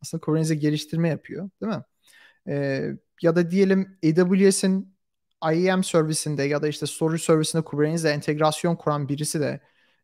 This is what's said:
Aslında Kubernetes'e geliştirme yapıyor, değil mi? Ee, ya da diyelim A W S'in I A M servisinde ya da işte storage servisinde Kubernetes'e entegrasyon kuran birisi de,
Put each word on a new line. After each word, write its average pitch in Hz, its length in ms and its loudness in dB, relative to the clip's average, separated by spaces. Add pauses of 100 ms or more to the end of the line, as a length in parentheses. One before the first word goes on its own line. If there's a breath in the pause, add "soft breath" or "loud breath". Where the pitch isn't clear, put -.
Aslında 165 180 -8
Kubernetes'e 160 340 0
geliştirme 151 540 -2
yapıyor, 170 420 -6 (120)
değil 214 100 -4
mi? 175 100 -8 (680 soft breath)
Ee, 139 420 -4 (320)
ya 165 140 4
da 170 140 2
diyelim 190 540 2
A 160 100 4
W 185 380 6
S'in 190 440 -2 (560)
I 180 200 2
A 185 40 2
M 185 60 0
servisinde 156 600 0
ya 147 200 -2
da 151 60 -2
işte 147 180 -6
storage 160 360 -2
servisinde 156 420 2
Kubernetes'e 156 440 0
entegrasyon 151 680 0
kuran 147 320 -2
birisi 147 320 -4
de, 135 200 -4 (440)